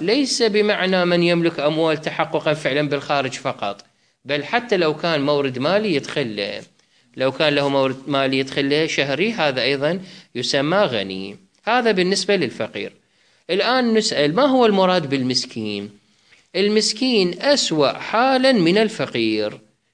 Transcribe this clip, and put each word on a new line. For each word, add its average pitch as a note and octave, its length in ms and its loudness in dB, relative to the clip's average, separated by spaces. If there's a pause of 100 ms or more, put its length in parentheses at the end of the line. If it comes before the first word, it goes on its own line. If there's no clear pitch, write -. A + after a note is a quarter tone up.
ليس A#3+ 400 0
بمعنى G3 640 2
من F3 180 2
يملك E3+ 360 2
أموال D#3 420 0
تحققًا D#3 520 -2
فعلًا D3 360 -2
بالخارج C#3 440 -2
فقط، - 520 -8 (400)
بل C#3+ 180 -4
حتى A#3 340 0
لو D#3 200 2
كان D#3+ 240 0
مورد C#3 380 0
مالي F#3 360 0
يدخل B2+ 400 -4
له، G#2 260 -6 (560)
لو C3 140 0
كان D3 240 0
له C#3+ 140 2
مورد C3+ 280 0 (100)
مالي C3+ 320 0
يدخل C#3 300 -2
له D#3 180 2
شهري، C#3+ 440 -2
هذا D3 300 -2
أيضًا C#3+ 400 0 (340)
يسمى C#3+ 420 0
غني. G2 600 -2 (260)
هذا A#3 280 2
بالنسبة F#3+ 440 2
للفقير. A2 580 -4 (560)
الآن A3+ 440 2
نسأل، D#3+ 420 2
ما B3+ 100 4
هو C4 200 4
المراد F#3 440 2
بالمسكين؟ A2 920 -4 (520)
المسكين G#3 880 0
أسوأ F#3 460 2
حالًا B3+ 640 0
من F#3 260 4
الفقير، A#2+ 800 -2 (340)